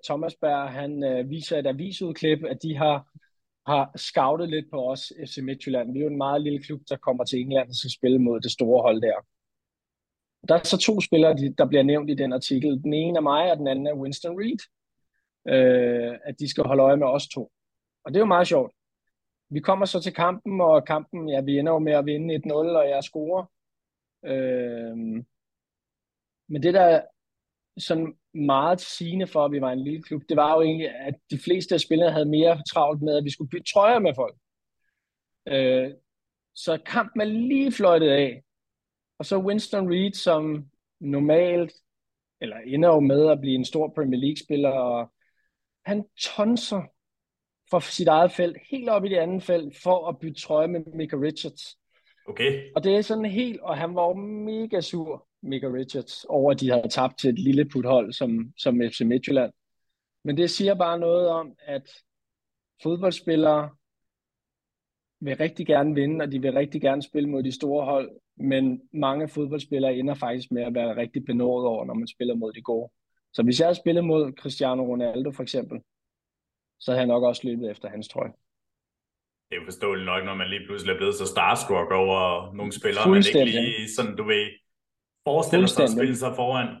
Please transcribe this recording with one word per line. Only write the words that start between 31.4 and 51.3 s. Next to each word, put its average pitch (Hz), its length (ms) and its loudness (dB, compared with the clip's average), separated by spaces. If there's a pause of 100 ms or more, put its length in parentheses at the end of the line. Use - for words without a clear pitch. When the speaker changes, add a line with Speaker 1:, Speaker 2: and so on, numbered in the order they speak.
Speaker 1:
af 147 60 2
spillerne 165 300 2
havde 151 140 0
mere 156 440 4
travlt 151 320 0
med, 151 160 0
at 151 60 -2
vi 143 60 -6
skulle 139 200 -8
bytte - 240 -8
trøjer 220 260 6
med 175 160 2
folk. 120 200 -6 (1120)
Øh, 131 440 0 (640)
så 160 300 -4
kampen 220 360 -2
er 214 40 0
lige 247 460 0
fløjtet 170 380 6
af. 139 340 2 (760)
Og 151 60 -12
så 196 120 0
Winston 196 540 -2
Reid, 190 220 0
som 156 520 -2 (340)
normalt, 165 760 2 (680)
eller 110 160 -10
ender 139 320 2
jo 156 100 6
med 143 300 4
at 147 120 2
blive 135 140 -2
en 127 100 0
stor 156 300 -4
Premier 131 240 -2
League-spiller, 143 500 -2
og 123 420 -2 (760)
han 208 200 -4 (140)
tonser 220 600 -2 (880)
fra 175 100 2
sit - 260 -4
eget 165 240 6
felt, 175 260 -2 (140)
helt 254 180 -6
op 202 160 2
i 202 40 -2
det 190 80 0
andet 180 260 -2
felt, 165 400 -2
for 180 240 2
at 165 120 -8
bytte 156 220 -10
trøje 156 260 0
med 175 160 -6 (100)
Micah 156 260 -6
Richards. 151 580 -8 (500)